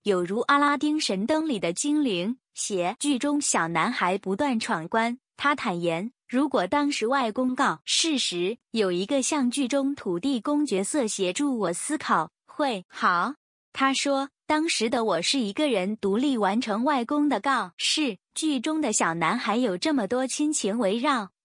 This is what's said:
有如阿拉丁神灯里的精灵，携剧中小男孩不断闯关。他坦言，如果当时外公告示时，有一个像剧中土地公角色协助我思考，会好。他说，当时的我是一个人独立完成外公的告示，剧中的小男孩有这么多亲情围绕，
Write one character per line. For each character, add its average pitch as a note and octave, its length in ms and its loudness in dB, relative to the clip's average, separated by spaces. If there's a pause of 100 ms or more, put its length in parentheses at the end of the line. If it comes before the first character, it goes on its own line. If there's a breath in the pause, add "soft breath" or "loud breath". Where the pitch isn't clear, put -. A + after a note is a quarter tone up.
有 F#3 200 2
如 G3 180 -2
阿 C#4+ 180 4
拉 C#4+ 180 4
丁 D4+ 220 0
神 G3+ 260 0
灯 D#4 240 2
里 A#3+ 100 0
的 F3 140 0
精 D4 300 0
灵， G#3 340 0 (160)
携 F#3 460 -2
剧 C#4+ 180 0
中 C#4+ 240 0
小 F3+ 260 0
男 E3 240 0
孩 F#3 280 0
不 F#3+ 160 -2
断 C4 240 0
闯 F3 280 -2
关。 A#3 300 0 (180)
他 C#4+ 200 2
坦 F3+ 260 -2
言， E3+ 300 -2 (180)
如 C4+ 180 2
果 G3+ 200 0
当 C#4+ 220 2
时 A3 180 -2
外 B3+ 240 0
公 B3+ 240 -2
告 A3 280 0
示 D#4 360 0
时， F3+ 400 -2 (120)
有 G3+ 200 2
一 F3 140 0
个 C#4 180 2
像 C#4 260 0
剧 C4+ 180 0
中 C#4 280 0
土 F3 240 -4
地 C4 200 0
公 D4 240 0
角 G3+ 200 0
色 B3+ 240 0
协 F#3 260 -2
助 C#4 240 0
我 F3+ 160 0
思 D4 240 -4
考， F3 320 0 (160)
会 B3 420 -4
好。 G3 460 0 (400)
他 C4+ 200 2
说， C#4 360 0 (160)
当 D#4 240 2
时 A3+ 200 0
的 A3+ 140 0
我 F3 180 0
是 C4+ 180 0
一 G3+ 120 -2
个 D4+ 160 0
人 G#3 300 0
独 G3 180 0
立 C4 220 2
完 G#3 240 2
成 A3 220 -2
外 C#4 200 2
公 D4 240 0
的 A#3+ 140 0
告 A#3 340 -2
示， C4+ 440 -2 (140)
剧 D4+ 260 -2
中 D#4 200 -2
的 B3+ 140 0
小 E3+ 220 0
男 E3+ 220 0
孩 A3 200 -2
有 A#3+ 180 0
这 D4+ 180 -2
么 A#3 140 0
多 B3 180 -2
亲 D4+ 280 -2
情 G#3+ 240 -2
围 G#3+ 220 0
绕， B3 320 -2 (140)